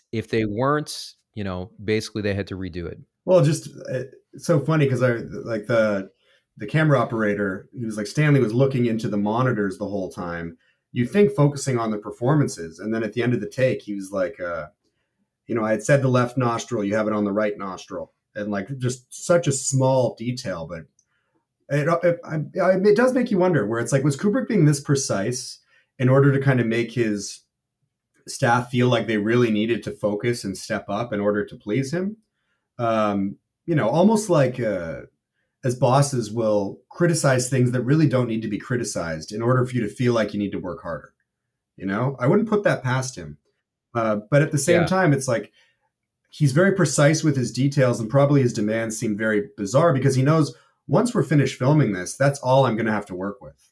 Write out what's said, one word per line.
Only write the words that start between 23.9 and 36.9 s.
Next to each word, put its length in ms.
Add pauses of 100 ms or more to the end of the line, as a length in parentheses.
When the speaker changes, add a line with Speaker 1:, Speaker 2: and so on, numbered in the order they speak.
Speaker 2:
like, 120
was 140
Kubrick 300
being 180
this 160
precise 800 (400)
in 100
order 220
to 80
kind 200
of 80
make 260
his 480 (840)
staff 440
feel 180
like 180
they 100
really 340
needed 320
to 80
focus 520
and 140
step 320
up 240
in 60
order 260
to 100
please 380
him? 240 (640)
Um, 580 (280)
you 100
know, 140
almost 400
like, 300
uh, 440 (640)
as 100
bosses 560
will 580
criticize 600